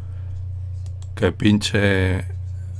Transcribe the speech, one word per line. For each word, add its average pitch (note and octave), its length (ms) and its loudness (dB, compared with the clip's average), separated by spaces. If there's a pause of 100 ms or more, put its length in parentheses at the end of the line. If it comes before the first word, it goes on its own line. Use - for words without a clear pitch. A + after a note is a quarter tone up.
(1200)
Que F#2 140 4
pinche G2+ 920 4 (560)